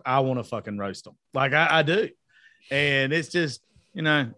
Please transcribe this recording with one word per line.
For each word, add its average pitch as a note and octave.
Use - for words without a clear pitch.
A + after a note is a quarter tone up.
"I C3
wanna B2+
fucking G#2
roast G2
'em." -
Like, C3+
I, D#3+
I D#3
do. F3
And C#3
it's D#3+
just, E3
you E3
know, D3